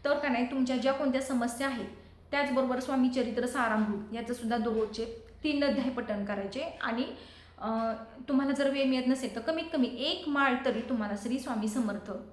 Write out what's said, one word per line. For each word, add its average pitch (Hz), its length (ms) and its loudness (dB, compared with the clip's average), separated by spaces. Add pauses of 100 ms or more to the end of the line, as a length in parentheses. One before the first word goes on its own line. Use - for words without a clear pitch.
तर 285 120 4
का 294 100 0
नाही, 247 240 2
तुमच्या 254 260 2
ज्या 262 160 4
कोणत्या 262 280 2
समस्या 254 460 0
आहेत, 226 220 -4 (420)
त्याचबरोबर 262 480 2
स्वामी 254 300 4
चरित्र 247 360 0
सारामृत 214 680 0
याचं 233 200 -6
सुद्धा 233 240 -2
दररोजचे 220 480 0 (380)
तीन 285 200 2
अध्याय 262 260 2
पठण 214 360 -2
करायचे 202 360 -4
आणि, 247 440 -4 (520)
अ, 226 360 -2 (360)
तुम्हाला 277 220 4
जर 277 180 2
वेळ 269 160 2
मिळत 262 220 2
नसेल 254 280 0
तर 226 60 -4
कमीत 320 220 -2 (100)
कमी 254 140 4
एक 311 420 -2
माळ 277 260 4 (100)
तरी 226 160 0
तुम्हाला 214 400 -2
श्री 262 180 -2
स्वामी 220 280 -2
समर्थ 214 440 -2 (220)